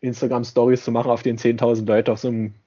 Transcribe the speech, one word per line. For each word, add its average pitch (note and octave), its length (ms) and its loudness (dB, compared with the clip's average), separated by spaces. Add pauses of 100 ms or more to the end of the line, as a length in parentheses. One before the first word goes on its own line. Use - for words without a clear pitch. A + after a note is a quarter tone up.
Instagram-Stories B2 840 0
zu - 60 -4
machen, A#2+ 200 0
auf A#2 120 0
denen A#2 160 -2
zehntausend A#2 500 0
Leute A2+ 240 2
auf G#2+ 80 -4
so C3 80 -4
einem A2 260 -4 (120)